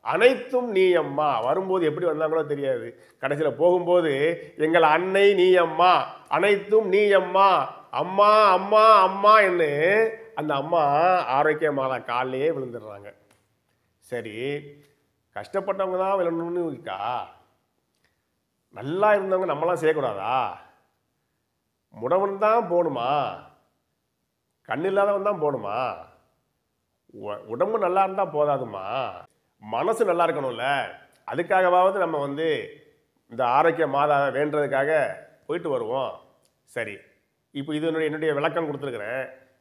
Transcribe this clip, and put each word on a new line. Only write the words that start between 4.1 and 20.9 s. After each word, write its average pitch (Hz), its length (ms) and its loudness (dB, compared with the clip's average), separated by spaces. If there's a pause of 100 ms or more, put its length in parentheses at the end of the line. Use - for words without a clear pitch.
"எங்கள் 160 240 2
அன்னை 185 520 4
நீ 180 200 6
அம்மா, 170 520 4 (220)
அனைத்தும் 202 600 2
நீ 202 220 2
அம்மா, 185 680 2 (120)
அம்மா, 202 600 4
அம்மா, 208 520 6
அம்மா" 190 380 4
என்று 180 760 0 (160)
அந்த 151 200 -4
அம்மா 156 300 0 (400)
ஆரோக்கிய 151 480 0
மாதா 131 260 -4
காலிலேயே 131 520 -4
விழுந்துடுறாங்க. 113 640 -10 (840)
சரி, 123 680 -10 (720)
கஷ்டப்பட்டவங்க 190 640 -4
தான் 190 200 0
விழணும்னு 170 480 -4
இருக்கா? 113 640 -8 (1400)
நல்லா 185 440 0
இருந்தவங்க 202 40 2
நம்மளாம் 180 540 -2
செய்யக்கூடாதா? 123 840 -2 (1500)